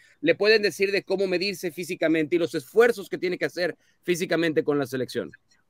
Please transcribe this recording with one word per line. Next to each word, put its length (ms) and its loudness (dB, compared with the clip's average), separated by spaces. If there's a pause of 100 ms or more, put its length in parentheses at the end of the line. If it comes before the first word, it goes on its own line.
(220)
le 140 2
pueden 260 4
decir 300 -2
de 100 0
cómo 240 -2
medirse 460 -4
físicamente 640 0
y 40 8
los 140 0
esfuerzos 560 2
que 80 -6
tiene 220 -4
que 60 -2
hacer 300 -4 (280)
físicamente 600 0
con 140 0
la 80 -2
selección? 460 -6 (380)